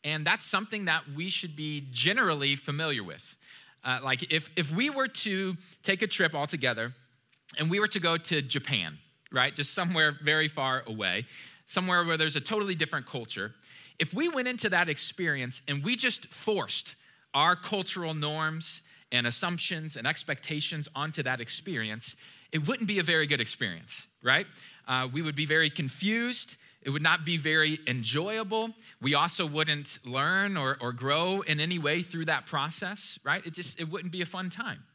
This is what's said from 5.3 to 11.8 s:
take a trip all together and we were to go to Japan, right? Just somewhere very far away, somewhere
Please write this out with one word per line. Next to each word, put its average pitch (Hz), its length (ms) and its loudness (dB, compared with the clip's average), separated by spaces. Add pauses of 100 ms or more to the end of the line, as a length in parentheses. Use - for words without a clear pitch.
take 95 220 0
a 104 40 0
trip 160 280 2
all 147 120 0
together 123 460 -2 (640)
and 156 100 0
we 190 120 2
were 214 80 4
to 208 120 -2
go 165 160 4
to 160 280 0
Japan, 117 560 -2 (320)
right? 131 240 2
Just 143 180 -2
somewhere 160 500 4
very 156 240 4
far 131 380 0
away, 104 400 0 (400)
somewhere 180 400 2